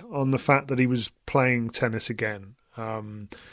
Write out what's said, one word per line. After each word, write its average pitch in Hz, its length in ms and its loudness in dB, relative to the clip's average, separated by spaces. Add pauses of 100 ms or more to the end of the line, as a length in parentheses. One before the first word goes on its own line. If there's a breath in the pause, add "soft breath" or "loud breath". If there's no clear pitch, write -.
(120)
on 139 180 2
the 135 80 4
fact 139 300 2
that 131 100 2
he 127 80 6
was 123 240 0 (140)
playing 123 460 2
tennis 113 400 0
again. 104 440 -6 (220)
Um, 107 540 -8 (220 loud breath)